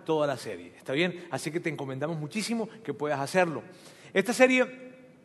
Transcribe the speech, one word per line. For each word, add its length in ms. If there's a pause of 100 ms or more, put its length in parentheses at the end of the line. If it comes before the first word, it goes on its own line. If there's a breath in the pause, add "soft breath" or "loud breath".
toda 200
la 120
serie, 420
¿está 140
bien? 400
Así 180
que 80
te 100
encomendamos 480
muchísimo 520 (160 loud breath)
que 100
puedas 240
hacerlo. 460 (500 loud breath)
Esta 180
serie, 340 (580)